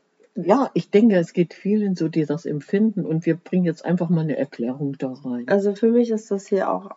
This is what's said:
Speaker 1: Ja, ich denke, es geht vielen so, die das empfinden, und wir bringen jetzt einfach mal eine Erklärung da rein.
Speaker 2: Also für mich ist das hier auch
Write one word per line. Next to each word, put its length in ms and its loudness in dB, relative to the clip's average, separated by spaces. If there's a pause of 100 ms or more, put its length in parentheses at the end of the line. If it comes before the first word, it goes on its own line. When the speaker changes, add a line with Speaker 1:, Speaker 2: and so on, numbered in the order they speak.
(480)
Speaker 1:
Ja, 260 2
ich 160 -4
denke, 280 6
es 160 0
geht 200 0
vielen 420 -2
so, 140 0
die 160 0
das 220 -4
empfinden, 580 0
und 220 -2
wir 80 2
bringen 300 -2
jetzt 200 -4
einfach 240 0
mal 120 2
eine 140 -2
Erklärung 640 -6
da 160 -8
rein. 340 -8
Speaker 2:
Also 280 0
für 160 2
mich 180 2
ist 220 -6
das 160 -6
hier 240 -2
auch 260 -6